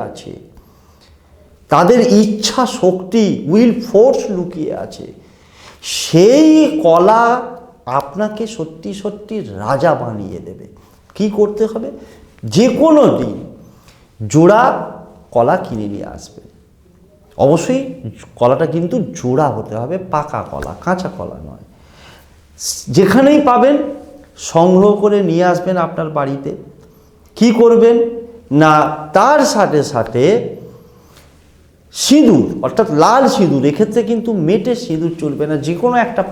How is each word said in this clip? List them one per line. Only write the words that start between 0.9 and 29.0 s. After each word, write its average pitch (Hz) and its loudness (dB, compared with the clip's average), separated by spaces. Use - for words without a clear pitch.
তাদের 175 4
ইচ্ছা - -2
শক্তি, 185 0
উইল 220 4
ফোর্স 233 4
লুকিয়ে 175 -8
আছে, - -16
সেই 254 4
কলা 185 4
আপনাকে 214 -6
সত্যি 160 -12
সত্যি 208 -10
রাজা 139 0
বানিয়ে 101 -10
দেবে। 92 -18
কি 202 -2
করতে 208 0
হবে? 233 -10
যে 220 4
কোনো 302 6
দিন 113 -6
জোড়া 170 4
কলা 123 2
কিনে 107 -8
নিয়ে 101 -12
আসবেন। - -20
অবশ্যই 175 0
কলাটা 139 0
কিন্তু 175 -4
জোড়া 135 -2
হতে 104 -10
হবে, 147 -8
পাকা 147 -6
কলা, 71 -10
কাঁচা 185 -4
কলা - -12
নয়। 64 -20
যেখানেই 262 6
পাবেন 247 4
সংগ্রহ 185 4
করে 202 2
নিয়ে 170 0
আসবেন 180 0
আপনার 160 -4
বাড়িতে। 139 -6
কি 226 4
করবেন 233 6
না, 156 6